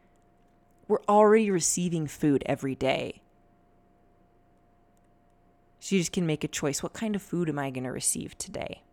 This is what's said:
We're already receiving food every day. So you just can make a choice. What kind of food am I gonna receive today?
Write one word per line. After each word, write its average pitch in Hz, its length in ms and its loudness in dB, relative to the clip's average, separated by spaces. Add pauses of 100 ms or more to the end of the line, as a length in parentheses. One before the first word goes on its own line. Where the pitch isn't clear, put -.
(880)
We're 202 220 0
already 208 420 6
receiving 170 560 -2
food 143 380 2
every 135 280 -2
day. 131 480 -2 (2500)
So - 160 -2
you 190 60 4
just 160 120 -4
can 180 120 0
make 156 200 -2
a - 20 -4
choice. - 340 -4
What 165 120 -8
kind 214 220 -4
of 190 60 -4
food 170 280 -4
am 143 100 -4
I 135 100 -4
gonna 127 220 -6
receive - 460 -6
today? - 560 -12